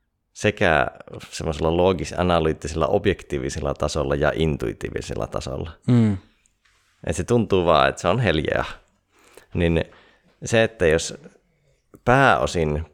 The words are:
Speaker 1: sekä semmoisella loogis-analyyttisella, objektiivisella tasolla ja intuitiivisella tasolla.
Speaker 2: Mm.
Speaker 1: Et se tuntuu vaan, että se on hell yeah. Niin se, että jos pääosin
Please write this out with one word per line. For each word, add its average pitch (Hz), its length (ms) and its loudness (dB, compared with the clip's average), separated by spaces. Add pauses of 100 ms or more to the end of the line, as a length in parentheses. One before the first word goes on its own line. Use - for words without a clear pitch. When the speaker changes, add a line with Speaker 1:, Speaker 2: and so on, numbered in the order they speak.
(340)
Speaker 1:
sekä 82 540 0 (440)
semmoisella 82 460 -2
loogis-analyyttisella, 82 1120 0
objektiivisella 71 840 -2
tasolla 71 420 -2
ja 71 200 0
intuitiivisella - 920 -4
tasolla. - 440 -8 (160)
Speaker 2:
Mm. 113 300 4 (840)
Speaker 1:
Et 85 120 -4
se 90 80 -4
tuntuu 98 420 2
vaan, 71 240 4
että - 120 -8
se 92 60 -2
on 101 120 2
hell 82 220 2 (100)
yeah. - 240 -4 (800)
Niin 82 320 0 (600)
se, 113 180 2
että 98 220 -2
jos 80 320 0 (880)
pääosin 82 880 2